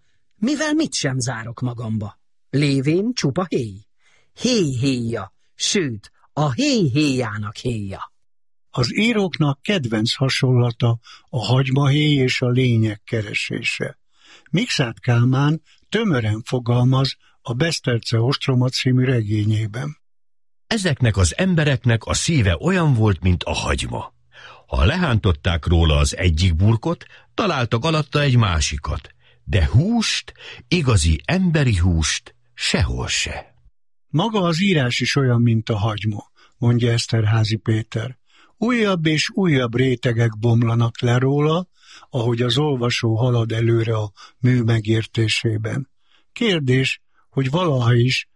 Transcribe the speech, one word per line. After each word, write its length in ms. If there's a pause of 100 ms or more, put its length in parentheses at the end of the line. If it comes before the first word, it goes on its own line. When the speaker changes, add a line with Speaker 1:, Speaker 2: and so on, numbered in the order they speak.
(360)
Speaker 1:
Mivel 380
mit 200
sem 240
zárok 420
magamba? 600 (300)
Lévén 640
csupa 360
héj. 260 (580)
Héj 460
héja, 540 (220)
sőt, 580 (240)
a 160
héj 360
héjának 680
héja. 560 (580)
Speaker 2:
Az 260
íróknak 680
kedvenc 520
hasonlata 840 (300)
a 160
hagymahéj 680
és 260
a 80
lények 560
keresése. 960 (520)
Mikszát 500
Kálmán 640 (260)
tömören 560
fogalmaz 720 (240)
a 120
Beszterce 680
ostroma 480
című 360
regényében. 960 (640)
Speaker 3:
Ezeknek 500
az 200
embereknek 680
a 100
szíve 460
olyan 340
volt, 260
mint 220
a 100
hagyma. 600 (540)
Ha 180
lehántották 840
róla 300
az 200
egyik 400
burkot, 480 (300)
találtak 500
alatta 360
egy 160
másikat. 760 (300)
De 220
húst, 680 (360)
igazi 560
emberi 520
húst 580 (200)
sehol 540
se. 460 (600)
Speaker 2:
Maga 260
az 200
írás 400
is 160
olyan, 260
mint 260
a 80
hagyma, 460 (340)
mondja 360
Eszterházy 640
Péter. 640 (380)
Újabb 500
és 260
újabb 440
rétegek 600
bomlanak 640
le 180
róla, 500 (420)
ahogy 320
az 160
olvasó 580
halad 360
előre 440
a 160 (260)
mű 240
megértésében. 1300 (420)
Kérdés, 680 (280)
hogy 220
valaha 440
is 420